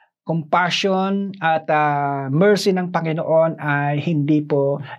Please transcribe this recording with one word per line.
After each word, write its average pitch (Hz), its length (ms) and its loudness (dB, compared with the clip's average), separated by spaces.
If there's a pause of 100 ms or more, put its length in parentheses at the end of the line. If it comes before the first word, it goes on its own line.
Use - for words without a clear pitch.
(240)
compassion, 190 1160 -2
at, 160 320 0
ah, 143 560 0
mercy 185 480 4
ng 180 160 -4
Panginoon 160 640 0
ay 143 440 -2
hindi 151 440 0
po 139 360 0 (180)